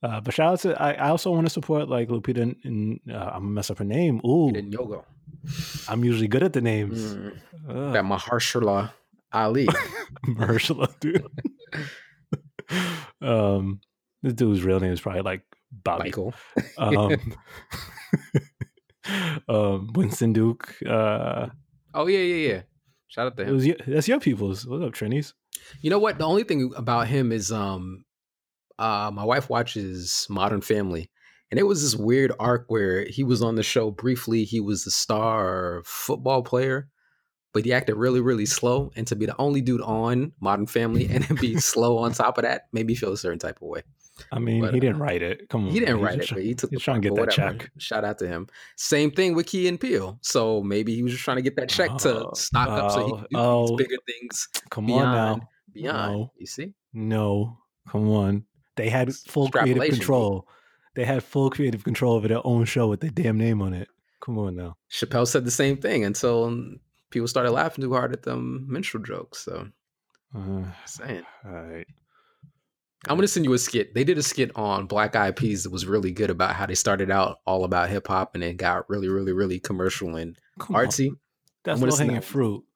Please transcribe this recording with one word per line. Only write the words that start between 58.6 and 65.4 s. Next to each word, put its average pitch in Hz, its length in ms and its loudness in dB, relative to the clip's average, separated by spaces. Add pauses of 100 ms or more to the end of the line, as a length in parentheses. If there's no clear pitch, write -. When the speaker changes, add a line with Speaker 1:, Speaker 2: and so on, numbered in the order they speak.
Speaker 1:
They 113 140 -2
had 127 180 2
Speaker 2:
It's 131 160 -8
Speaker 1:
full 139 260 0
creative 127 260 4
Speaker 2:
extrapolation, 143 180 2
dude. 120 60 2
Speaker 1:
control. 107 480 2 (460)
They 127 100 0
had 131 180 0
full 135 280 2
creative 120 340 -2
control 120 300 2
over 110 140 2
their 113 180 0
own 120 200 4
show 117 220 2
with 104 120 0
their 160 100 -2
damn 113 280 0
name 113 240 2
on 95 100 -2
it. 90 160 -8 (320)
Come 113 180 -6
on 95 180 -4
now. 87 200 -10 (140)
Speaker 2:
Chappelle 123 360 0
said 127 180 2